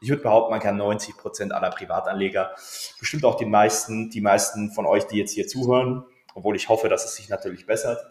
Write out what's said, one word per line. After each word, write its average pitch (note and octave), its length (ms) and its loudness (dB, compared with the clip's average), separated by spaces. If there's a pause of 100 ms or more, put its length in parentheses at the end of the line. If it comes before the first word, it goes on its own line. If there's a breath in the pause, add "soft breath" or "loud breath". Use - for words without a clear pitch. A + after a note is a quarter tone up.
ich A#2 80 -8
würd C#3+ 120 0
behaupten, A2+ 300 4
man A2 100 0
kann G2+ 160 0
neunzig G#2 400 -2
Prozent G2+ 340 -8
aller F#2 200 -2
Privatanleger, F#2+ 800 -2 (460 loud breath)
bestimmt C#3+ 260 -4
auch A#2 100 6
die A#2 120 -4
meisten, G#2+ 640 2
die A2 100 -6
meisten G#2 500 2
von G#2 140 -4
euch, G2+ 220 4
die G#2+ 100 -4
jetzt G2+ 140 -2
hier G2 160 -4
zuhören, B2+ 580 0 (300 soft breath)
obwohl G2 200 -2
ich - 140 -6
hoffe, A2 200 4
dass F#2 160 0
es - 100 -10
sich - 120 -16
natürlich F#2+ 380 -8
bessert, A#2 460 -2